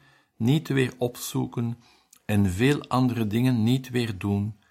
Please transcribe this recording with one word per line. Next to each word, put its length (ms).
niet 300
weer 300
opzoeken 840
en 260
veel 360
andere 400
dingen 360
niet 260
weer 280
doen, 420